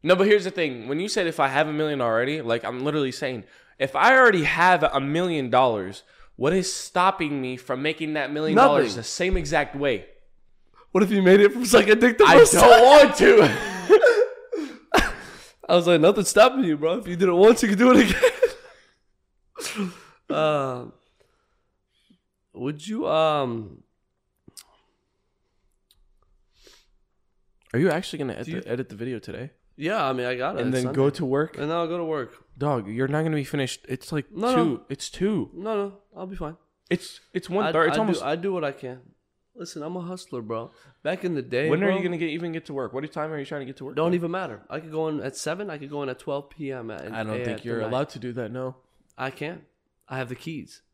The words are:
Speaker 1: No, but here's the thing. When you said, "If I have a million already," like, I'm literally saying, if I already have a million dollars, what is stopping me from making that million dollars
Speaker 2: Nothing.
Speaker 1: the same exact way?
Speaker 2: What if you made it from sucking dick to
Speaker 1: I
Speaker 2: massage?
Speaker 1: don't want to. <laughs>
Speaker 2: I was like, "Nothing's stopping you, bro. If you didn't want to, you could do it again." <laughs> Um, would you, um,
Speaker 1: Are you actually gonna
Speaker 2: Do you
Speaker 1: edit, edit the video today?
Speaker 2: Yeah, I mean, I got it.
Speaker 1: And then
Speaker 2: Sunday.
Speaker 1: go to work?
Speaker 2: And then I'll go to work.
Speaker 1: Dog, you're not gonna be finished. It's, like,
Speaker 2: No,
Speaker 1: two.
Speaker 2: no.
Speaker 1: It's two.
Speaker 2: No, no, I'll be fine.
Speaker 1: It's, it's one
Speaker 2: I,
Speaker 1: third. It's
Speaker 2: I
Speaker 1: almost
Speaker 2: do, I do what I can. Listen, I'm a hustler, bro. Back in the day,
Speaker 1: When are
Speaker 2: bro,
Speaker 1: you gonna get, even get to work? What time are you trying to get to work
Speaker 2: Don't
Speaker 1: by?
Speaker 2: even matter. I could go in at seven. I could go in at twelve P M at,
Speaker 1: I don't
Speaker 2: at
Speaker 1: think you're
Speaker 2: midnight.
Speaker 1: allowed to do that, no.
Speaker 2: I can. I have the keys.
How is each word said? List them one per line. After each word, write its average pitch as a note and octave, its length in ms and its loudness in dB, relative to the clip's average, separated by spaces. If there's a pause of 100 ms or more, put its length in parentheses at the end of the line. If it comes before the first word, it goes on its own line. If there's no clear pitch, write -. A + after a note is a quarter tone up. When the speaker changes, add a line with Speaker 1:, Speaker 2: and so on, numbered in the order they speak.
Speaker 1:
No, F3 120 4
but G3 120 2
here's G#3 160 4
the F#3 80 -6
thing. C3 360 -6
When C#3+ 120 -4
you G3 80 -6
said, G#3 200 -4
"If D#3 120 -6
I C#3+ 80 2
have C#3 200 0
a D3+ 60 -6
million D3+ 280 -4
already," B2 400 -2
like, A#2 240 -4
I'm B2 180 -8
literally C#3+ 280 -4
saying, B2+ 340 -10 (340)
if C3+ 160 -4
I G#3 220 4
already A3 260 6
have E3 400 2
a D3 160 0
million D3+ 500 -4
dollars, A2 540 0 (320)
what C#3 180 -2
is F#3 180 -2
stopping F3+ 720 -2
me B2+ 160 -8
from B2+ 240 -8
making D#3 320 -6
that C#3+ 180 -6
million D#3 260 -2
dollars A3+ 320 4
Speaker 2:
Nothing. F#2+ 80 -8
Speaker 1:
the - 60 -10
same F#3 340 -4
exact D3 380 -4
way? C#3 300 -4 (840)
Speaker 2:
What F#3+ 120 2
if F#3+ 80 0
you G3+ 100 2
made F#3 180 8
it G#3 140 6
from B3 120 -6
sucking G#3+ 340 4
dick A#3+ 180 4
to G#4 80 10
Speaker 1:
I - 100 8
Speaker 2:
massage? A4 260 8
Speaker 1:
don't A#3+ 240 10
want C#4 320 10
to. G#3 260 8 (1500)
<laughs> - 760 -6
Speaker 2:
I - 60 4
was E3+ 120 2
like, E3+ 140 4
"Nothing's G3+ 280 4
stopping B3+ 360 4
you, D#3 120 0
bro. D#3+ 220 -2
If - 80 -12
you F3 80 -8
didn't F3 220 2
want A3 220 8
to, A#3 80 0
you G3+ 80 2
could F#3 40 -4
do B3 120 8
it A#3+ 180 6
again." - 1900 -6
<laughs> - 40 -20 (280)
Um, C#3+ 640 -4 (1600)
would D3 320 -10
you, G#3+ 220 -6
um, C#3+ 720 -2 (4000)
Speaker 1:
Are A#2 60 -2
you F3+ 100 2
actually E3 300 -6
gonna C3 240 -8
Speaker 2:
Do E3 80 -14
you - 60 -10
Speaker 1:
edit, - 120 -14
edit B2 200 -8
the A2 60 -20
video A#2 240 -12
today? A#2+ 320 -16 (260)
Speaker 2:
Yeah, E3+ 280 -6
I C3+ 60 -4
mean, B2+ 140 -6
I B2+ 100 -4
got C3+ 220 -6
it. - 60 -6
Speaker 1:
And B2+ 100 -4
then B2+ 100 -2
Speaker 2:
Sunday. B2+ 140 -6
Speaker 1:
go C#3 140 2
to - 140 -10
work? C#3+ 320 -4
Speaker 2:
And D3 140 -6
then E3+ 60 -4
I'll E3+ 100 -4
go E3+ 100 -8
to F3 60 -6
work. D3+ 300 -8 (240)
Speaker 1:
Dog, C3 320 -4
you're A#2+ 180 -4
not D3+ 160 -4
gonna D#3+ 140 -4
be C#3 80 -6
finished. C3+ 420 -8
It's, - 240 -12
like, D3 180 -6
Speaker 2:
No, A3+ 240 -4
Speaker 1:
two. B3 120 2
Speaker 2:
no. C3 240 -4
Speaker 1:
It's - 200 -12
two. F#3 440 -6
Speaker 2:
No, G#3+ 220 -10
no, G3+ 180 -6 (220)
I'll F#3 120 -14
be F#3+ 80 -16
fine. E3+ 220 -12 (320)
Speaker 1:
It's, - 320 -8 (120)
it's F3+ 160 -10
one F#3+ 180 -2
Speaker 2:
I, E3 40 -2
Speaker 1:
third. D#3+ 160 2
It's E3+ 100 0
Speaker 2:
I G#3+ 40 0
Speaker 1:
almost G3+ 180 -2
Speaker 2:
do, - 80 -10
I D3 80 -2
do F3 160 -6
what F3 140 -6
I C#3 80 -6
can. B2+ 260 -14 (560)
Listen, E3+ 260 -16
I'm E3+ 140 -12
a F3+ 60 -10
hustler, F3 400 -14
bro. A2+ 300 -12 (320)
Back F3+ 200 -8
in F3 120 -4
the C#3 60 -4
day, B2 280 -4
Speaker 1:
When D#3+ 140 0
are G3+ 40 0
Speaker 2:
bro, F#3+ 100 0
Speaker 1:
you F#3+ 60 -6
gonna F3 140 -6
get, D#3+ 140 -6
even E3+ 200 -8
get D#3+ 140 -12
to D#3 80 -14
work? C3 180 -8
What C#3 220 -10
time D#3 180 -8
are D3+ 80 -10
you C#3 60 -10
trying D3 160 -12
to C3+ 40 -12
get C3+ 120 -16
to C3+ 80 -16
work D3+ 100 -16
Speaker 2:
Don't D#3+ 160 -2
Speaker 1:
by? F3+ 40 0
Speaker 2:
even E3+ 160 -4
matter. E3 380 -10
I D3+ 120 -12
could D#3+ 100 -20
go D#3+ 160 -4
in D3+ 140 -6
at C3 160 -10
seven. F#3 320 -10
I D#3 80 -14
could C#3+ 120 -16
go C#3+ 140 -10
in C3+ 60 -8
at C3 100 -12
twelve C#3+ 300 -10
P C#3+ 240 -12
M A#2 180 -12
at, E2+ 220 -14
Speaker 1:
I A2+ 100 -8
don't G#2+ 160 -8
Speaker 2:
at B2 60 -8
Speaker 1:
think A#2 180 -8
you're A#2 140 -8
Speaker 2:
midnight. A2 160 -6
Speaker 1:
allowed C3+ 160 -4
to - 100 -18
do B2 140 -12
that, A2+ 180 -10
no. B2+ 240 -12 (440)
Speaker 2:
I C3 120 -8
can. D#3 300 -14 (480)
I C3+ 100 -12
have B2 100 -10
the B2 60 -12
keys. D3 480 -16 (100)